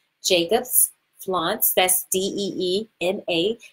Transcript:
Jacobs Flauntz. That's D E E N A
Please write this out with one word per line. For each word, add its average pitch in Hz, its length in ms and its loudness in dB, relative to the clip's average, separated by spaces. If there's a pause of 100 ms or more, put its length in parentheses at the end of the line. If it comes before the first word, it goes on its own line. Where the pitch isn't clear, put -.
(240)
Jacobs 190 680 2 (320)
Flauntz. 185 520 -2
That's 185 360 2
D 190 60 2
E 190 400 -2
E 185 320 -2 (100)
N 196 300 -2
A 180 280 0 (160)